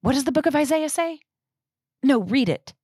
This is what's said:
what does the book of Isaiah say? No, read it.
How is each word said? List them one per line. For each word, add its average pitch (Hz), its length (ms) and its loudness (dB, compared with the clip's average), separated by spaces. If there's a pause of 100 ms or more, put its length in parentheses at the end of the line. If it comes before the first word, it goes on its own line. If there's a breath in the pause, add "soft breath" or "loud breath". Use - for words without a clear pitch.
what 254 140 0
does 269 100 -2
the - 80 -2
book 294 140 0
of 294 100 0
Isaiah 302 320 0
say? 330 320 -4 (800)
No, 262 180 4
read 208 280 0
it. - 360 -6